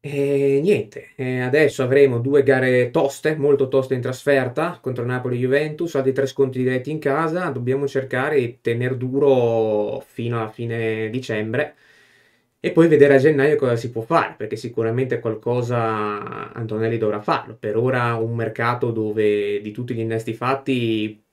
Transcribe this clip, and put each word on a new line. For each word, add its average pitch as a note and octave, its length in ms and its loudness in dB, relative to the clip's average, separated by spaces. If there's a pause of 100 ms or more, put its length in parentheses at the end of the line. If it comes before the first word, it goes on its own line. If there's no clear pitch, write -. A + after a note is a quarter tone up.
E C#3 600 2
niente, - 540 -2
eh, B2+ 240 -4
adesso C#3 420 2
avremo C3+ 380 6
due C#3 240 4
gare B2+ 460 4
toste, - 460 0
molto C#3 320 2
toste C3 260 0
in B2+ 60 -4
trasferta, C3+ 800 -2
contro B2 240 -6
Napoli B2+ 320 -4
e A#2 40 -4
Juventus, D3+ 560 -2
altri C3+ 160 0
tre C3+ 140 0
scontri C3 360 -2
diretti B2+ 280 -2
in D#3 100 -6
casa, D#3+ 500 -2
dobbiamo C3 380 -2
cercare C3+ 500 -2
di A#2+ 220 -2
tener B2 360 -2
duro A#2 1120 2
fino A#2 320 -6
alla A2 120 -6
fine A2+ 600 -4
dicembre A#2+ 640 -4 (840)
e - 120 -2
poi E3 160 6
vedere C#3+ 260 8
a C3+ 40 8
gennaio D3 380 4
cosa B2 200 0
si A#2+ 140 -6
può A2+ 120 -6
fare, D3 340 0
perché - 200 -8
sicuramente A#2 640 -2
qualcosa A2 1300 -4
Antonelli A2+ 460 -4
dovrà G#2+ 220 0
farlo. A#2+ 380 -4
Per G#2+ 180 -4
ora A#2+ 380 0
un A2+ 200 -4
mercato A#2+ 580 -2
dove G#2 680 0
di G#2+ 120 -10
tutti B2 220 -8
gli A2+ 60 -6
innesti A2+ 320 -4
fatti A2+ 880 -2 (100)